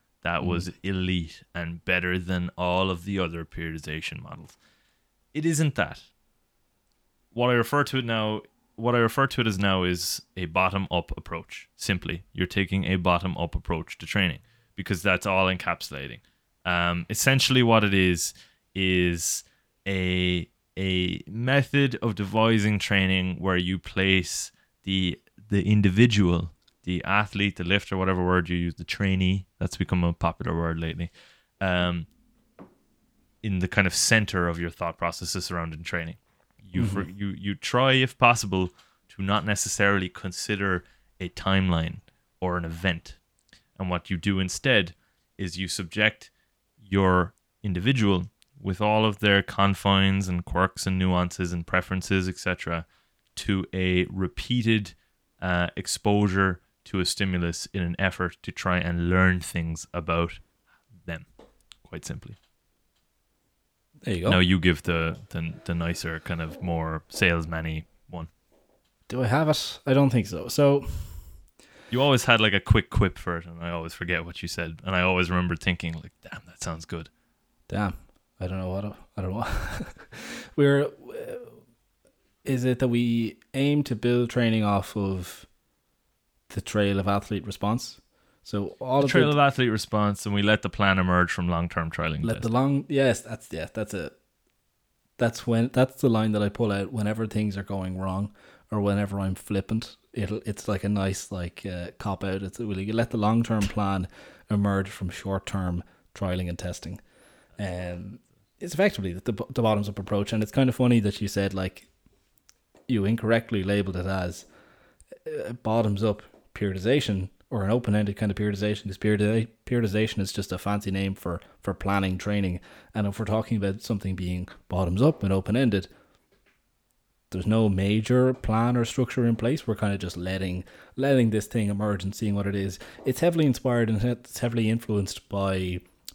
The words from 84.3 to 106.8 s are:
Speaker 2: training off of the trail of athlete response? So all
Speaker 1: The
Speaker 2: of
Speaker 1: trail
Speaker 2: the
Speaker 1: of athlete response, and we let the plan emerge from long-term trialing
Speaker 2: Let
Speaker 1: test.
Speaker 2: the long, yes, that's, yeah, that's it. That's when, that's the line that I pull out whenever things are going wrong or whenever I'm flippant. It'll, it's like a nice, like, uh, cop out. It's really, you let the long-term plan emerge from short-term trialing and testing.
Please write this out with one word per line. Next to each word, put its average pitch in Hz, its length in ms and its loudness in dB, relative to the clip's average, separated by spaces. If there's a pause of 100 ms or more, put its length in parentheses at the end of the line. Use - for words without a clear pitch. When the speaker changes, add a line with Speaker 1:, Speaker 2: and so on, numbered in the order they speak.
Speaker 2:
training 113 340 2
off 101 320 0
of 95 500 -4 (1040)
the - 100 -6
trail 98 380 0
of 95 80 0
athlete 101 400 -2
response? 104 540 -4 (420)
So - 380 -6
all 127 200 2
Speaker 1:
The 143 40 4
Speaker 2:
of 135 60 2
Speaker 1:
trail 160 160 6
Speaker 2:
the 151 60 2
Speaker 1:
of 147 60 2
athlete 131 320 4
response, 104 540 0
and 104 100 -2
we 101 80 2
let 104 200 4
the 98 80 -2
plan 98 280 2
emerge 90 320 4
from 87 180 -2
long-term 85 420 -2
trialing 80 340 -4
Speaker 2:
Let 110 100 0
Speaker 1:
test. - 80 -10
Speaker 2:
the 117 60 -2
long, 139 400 2
yes, 135 320 2
that's, - 320 -14
yeah, 80 200 -6
that's 107 200 -6
it. 85 200 -6 (1080)
That's - 280 -2
when, 117 260 4
that's - 280 2
the 135 80 4
line 110 240 2
that 104 100 2
I 104 60 2
pull 104 240 0
out 98 200 -2
whenever 107 340 -2
things 104 320 -2
are 98 40 -6
going 92 360 -6
wrong 95 340 -2 (380)
or 107 100 -2
whenever 101 400 2
I'm 95 140 0
flippant. - 640 -4 (180)
It'll, 104 320 -4
it's 104 200 -6
like 98 160 -2
a 104 60 -2
nice, 95 420 -2
like, 90 400 -8
uh, 87 180 -8 (100)
cop 98 260 -6
out. 98 180 -4
It's 95 160 -10
really, 101 260 -4
you 107 100 -4
let 117 160 0
the 117 80 -4
long-term 110 460 2
plan 98 440 -2 (420)
emerge 101 380 2
from 90 220 -8
short-term 95 720 -4 (300)
trialing 92 340 -2
and 87 100 -6
testing. 90 420 -10 (580)